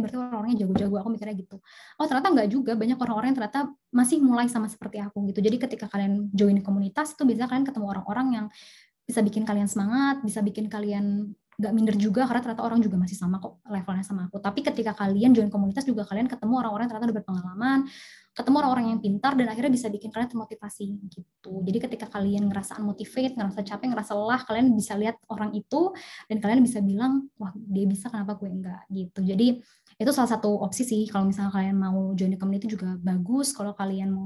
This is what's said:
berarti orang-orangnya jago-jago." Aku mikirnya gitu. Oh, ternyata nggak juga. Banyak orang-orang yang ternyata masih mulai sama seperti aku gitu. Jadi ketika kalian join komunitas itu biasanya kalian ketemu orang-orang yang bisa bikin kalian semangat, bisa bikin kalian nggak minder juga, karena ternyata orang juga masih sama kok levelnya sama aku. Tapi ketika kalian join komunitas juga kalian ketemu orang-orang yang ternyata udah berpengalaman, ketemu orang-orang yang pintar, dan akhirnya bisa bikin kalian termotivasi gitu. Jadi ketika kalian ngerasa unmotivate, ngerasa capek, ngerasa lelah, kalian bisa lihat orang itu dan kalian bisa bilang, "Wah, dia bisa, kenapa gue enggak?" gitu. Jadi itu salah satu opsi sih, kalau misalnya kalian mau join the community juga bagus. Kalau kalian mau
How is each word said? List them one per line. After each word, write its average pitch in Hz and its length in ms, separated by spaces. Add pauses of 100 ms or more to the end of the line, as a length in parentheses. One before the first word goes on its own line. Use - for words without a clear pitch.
berarti 220 180
orang-orangnya 233 460
jago-jago." 196 340
Aku 190 80
mikirnya 214 300
gitu. 196 240 (400)
Oh, 302 80
ternyata 294 240
nggak 214 180
juga. 247 240
Banyak 233 240
orang-orang 233 320
yang 269 80
ternyata 277 320 (240)
masih 247 240
mulai 240 320
sama 220 160
seperti 208 320
aku 202 320
gitu. 208 80
Jadi 220 160
ketika - 320
kalian 202 480
join 202 240
komunitas 196 560
itu - 80
biasanya 240 240
kalian 262 200
ketemu 226 180 (100)
orang-orang 233 360
yang 214 140 (600)
bisa 240 160
bikin 214 240
kalian 208 240
semangat, 269 540
bisa 208 180
bikin 208 240
kalian 208 640 (220)
nggak 208 160
minder 220 260
juga, 208 300
karena 240 160
ternyata 233 240
orang 226 160
juga 190 160
masih 180 160
sama 185 240
kok - 320
levelnya 190 320
sama 190 240
aku. 196 160
Tapi 202 240
ketika 220 320
kalian 208 400
join 208 160
komunitas 202 320
juga 220 160
kalian 202 240
ketemu 247 400
orang-orang 220 240
yang - 80
ternyata 233 160
udah 214 80
berpengalaman, 190 580 (540)
ketemu 262 220 (100)
orang-orang 254 240
yang 226 160
pintar, 208 320
dan 247 160
akhirnya 247 160
bisa 240 240
bikin 208 160
kalian 240 240
termotivasi 208 640 (160)
gitu. - 480
Jadi 190 160
ketika 233 320
kalian 202 400
ngerasa 196 320
unmotivate, 247 560
ngerasa 202 240
capek, 214 320
ngerasa 208 240
lelah, 233 320
kalian 240 240
bisa 208 240
lihat 220 320
orang 214 240
itu 311 400 (320)
dan 220 160
kalian 233 240
bisa 214 160
bilang, 247 560
"Wah, 190 160
dia 202 320
bisa, 196 240
kenapa 208 240
gue 202 160
enggak?" 185 400
gitu. 190 320
Jadi 220 400 (400)
itu 226 80
salah 247 240
satu 208 240
opsi 196 240
sih, 220 240
kalau 196 240
misalnya 196 240
kalian 196 240
mau 190 400
join 190 160
the 185 80
community 196 240
juga 185 320
bagus. 185 560
Kalau 208 240
kalian 196 320
mau 190 160